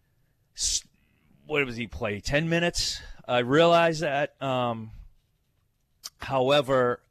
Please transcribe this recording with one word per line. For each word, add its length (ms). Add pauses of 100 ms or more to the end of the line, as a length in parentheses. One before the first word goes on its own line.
(540)
s-, 300 (640)
what 200
was 120
he 100
play, 320
ten 300
minutes? 520 (240)
I 140
realize 640
that. 400
Um, 500 (1300)
however, 920